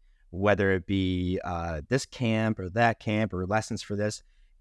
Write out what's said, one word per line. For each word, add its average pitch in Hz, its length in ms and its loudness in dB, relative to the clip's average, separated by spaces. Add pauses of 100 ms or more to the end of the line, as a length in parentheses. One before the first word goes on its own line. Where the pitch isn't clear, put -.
(320)
whether 98 400 4
it 92 140 0
be, 92 580 0
uh, 85 440 -4
this 131 160 0
camp 110 540 -2
or 92 120 -8
that 117 300 2
camp 107 320 0
or 90 140 -4
lessons 107 340 -2
for - 160 -8
this." 104 260 -2 (380)